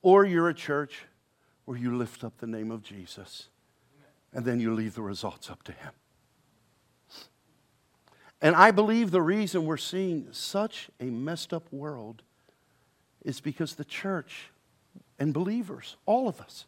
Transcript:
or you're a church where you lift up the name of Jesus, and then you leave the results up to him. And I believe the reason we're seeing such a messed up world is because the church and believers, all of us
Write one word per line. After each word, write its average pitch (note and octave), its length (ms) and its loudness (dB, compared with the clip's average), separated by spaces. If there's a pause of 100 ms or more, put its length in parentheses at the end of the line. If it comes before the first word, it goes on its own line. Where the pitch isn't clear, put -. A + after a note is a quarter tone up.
or G3 220 10
you're E3+ 240 4
a E3 60 0
church - 500 -6 (600)
where B2 120 -10
you A#2+ 200 -2
lift A#2+ 260 -6
up A2+ 160 -14
the A#2+ 80 -10
name A2 240 -8
of A2+ 120 -10
Jesus, G2 640 -18 (840)
and B2 120 -8
then A#2+ 160 0
you A2+ 120 0
leave A2 220 -4
the A#2 80 -10
results G2 480 -10
up - 140 -18
to G2+ 80 -16
him. - 200 -18 (2500)
And D#3 120 8
I F#3+ 160 12
believe G#3+ 400 4
the F3+ 120 4
reason F#3 420 0
we're D3+ 140 -2
seeing F3+ 520 -4
such - 600 -6 (100)
a B2 40 -8
messed C3+ 500 -6
up E3 180 -10
world C3 500 -12 (1000)
is C#3 160 -8
because D#3 340 -6
the D3 100 -10
church - 680 -8 (680)
and C#3+ 160 0
believers, F#3 600 -4 (100)
all A#3+ 220 2
of - 120 -6
us - 280 -20